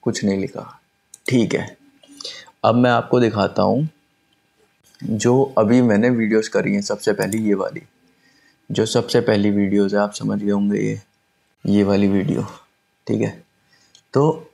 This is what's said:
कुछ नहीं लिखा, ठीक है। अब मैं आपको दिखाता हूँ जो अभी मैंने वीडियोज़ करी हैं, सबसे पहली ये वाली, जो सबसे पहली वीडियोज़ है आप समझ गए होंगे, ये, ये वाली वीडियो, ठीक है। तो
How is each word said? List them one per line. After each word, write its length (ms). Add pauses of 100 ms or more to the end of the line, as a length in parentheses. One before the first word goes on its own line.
कुछ 220
नहीं 140
लिखा, 420 (480)
ठीक 260
है। 220 (880)
अब 100
मैं 160
आपको 300
दिखाता 420
हूँ 260 (1120)
जो 420 (160)
अभी 240
मैंने 280
वीडियोज़ 400
करी 240
हैं, 60
सबसे 320
पहली 260
ये 160
वाली, 280 (880)
जो 160
सबसे 340
पहली 300
वीडियोज़ 460
है 60
आप 100
समझ 260
गए 120
होंगे, 280
ये, 220 (640)
ये 200
वाली 240
वीडियो, 340 (640)
ठीक 140
है। 100 (840)
तो 400